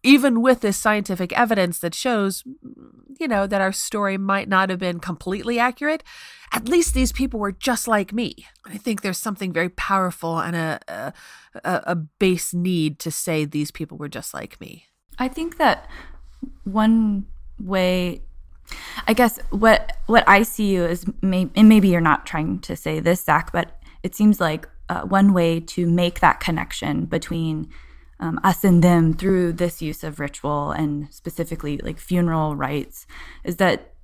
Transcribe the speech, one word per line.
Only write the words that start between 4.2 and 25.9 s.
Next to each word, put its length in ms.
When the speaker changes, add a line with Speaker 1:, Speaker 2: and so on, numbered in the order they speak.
Speaker 1:
not 220
have 100
been 200
completely 600
accurate, 440
at 180
least 240
these 180
people 280
were 120
just 360
like 260
me." 340
I 120
think 240
there's 160
something 340
very 180
powerful 720
and 160
a, 320
a, 260
a, 240
a 80
base 580
need 460
to 120
say 340
these 240
people 280
were 120
just 240
like 280
me. 240
Speaker 2:
I 80
think 300
that 300
one 640
way, 640
I 60
guess 260
what, 480
what 200
I 160
see 300
you 120
is, 200
may-, 340
and 140
maybe 200
you're 120
not 240
trying 360
to 140
say 240
this, 260
Zach, 260
but 280
it 120
seems 240
like, 280
uh, 140
one 320
way 260
to 280
make 320